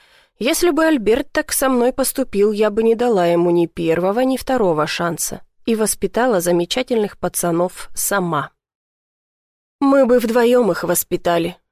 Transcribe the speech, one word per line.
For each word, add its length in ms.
Если 300
бы 160
Альберт 480
так 180
со 160
мной 240
поступил, 600
я 160
бы 120
не 140
дала 300
ему 260
ни 140
первого, 560
ни 160
второго 500
шанса 540
и 100
воспитала 640
замечательных 800
пацанов 760
сама. 580
Мы 240
бы 140
вдвоём 520
их 140
воспитали. 720